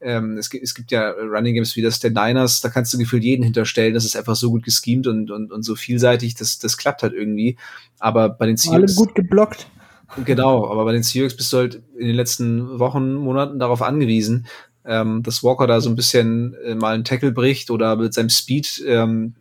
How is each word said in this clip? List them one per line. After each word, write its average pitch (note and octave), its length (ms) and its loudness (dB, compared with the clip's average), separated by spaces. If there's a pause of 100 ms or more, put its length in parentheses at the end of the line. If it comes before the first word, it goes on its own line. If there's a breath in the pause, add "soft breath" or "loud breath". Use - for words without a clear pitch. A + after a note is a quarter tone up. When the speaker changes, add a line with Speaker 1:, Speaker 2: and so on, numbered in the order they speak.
Speaker 1:
ähm, A2 380 -4
es G#2+ 100 -8
gi-, B2+ 140 -10
es A#2+ 120 -6
gibt A#2+ 180 -12
ja A2 180 0
Running A2 440 -2
Games A2+ 220 -2
wie A#2 60 -2
das A2+ 160 2
der A2+ 120 0
Niners, A#2 500 2
da B2 100 -4
kannst A#2+ 240 -2
du B2+ 40 -2
gefühlt A#2+ 240 0
jeden B2+ 200 2
hinterstellen, A2+ 520 2
das A2+ 100 0
ist A2 120 -4
einfach A2 200 -2
so A#2+ 140 0
gut A#2 140 0
geschemt B2 420 0
und, A2 240 -2
und, G#2 220 -10
und G#2+ 100 -8
so A2+ 120 -4
vielseitig, A#2+ 600 0
das, - 240 -6
das - 180 -4
klappt - 260 -4
halt A#2 100 0
irgendwie. G#2+ 440 -2 (420 loud breath)
Aber A2 320 2
bei A2+ 160 -2
den A2+ 100 2
Speaker 2:
Vor E3 180 0
allem F#3 120 6
Speaker 1:
Seahawks F#3+ 100 2
Speaker 2:
gut G#3+ 180 4
geblockt. G3 520 2 (580 soft breath)
Speaker 1:
Genau, C3 460 2
aber A2 140 0
bei A2+ 80 0
den A#2 100 2
Seahawks B2+ 340 -2
bist - 160 -6
du C3 40 2
halt B2 260 0 (160)
in A#2 80 -4
den A#2 100 2
letzten A#2+ 600 -2
Wochen, C3 360 0
Monaten C#3 440 -2
darauf B2 240 0
angewiesen, A#2 640 0 (400 loud breath)
ähm, A2 360 -2
dass B2 200 -6
Walker C3 240 2
da A#2 140 4
so B2 80 0
ein A#2 80 0
bisschen, A#2+ 680 2
äh, A#2+ 120 -6
mal A2 180 0
einen A2+ 120 -2
Tackle C3 280 0
bricht B2+ 380 0
oder A2 260 2
mit A2+ 160 0
seinem A2+ 160 0
Speed, C#3 580 -2
ähm, A2+ 540 0